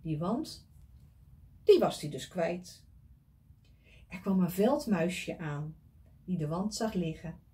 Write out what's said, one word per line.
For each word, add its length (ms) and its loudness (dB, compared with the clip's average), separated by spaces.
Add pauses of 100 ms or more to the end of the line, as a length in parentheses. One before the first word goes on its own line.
Die 160 -2
wand, 500 -4 (960)
die 140 10
was 220 2
hij 100 -6
dus 180 -10
kwijt. 560 -6 (1200)
Er 120 -12
kwam 200 2
een 100 4
veldmuisje 880 0
aan, 380 -6 (480)
die 140 -2
de 80 -2
wand 280 -4
zag 180 -2
liggen. 460 -4 (160)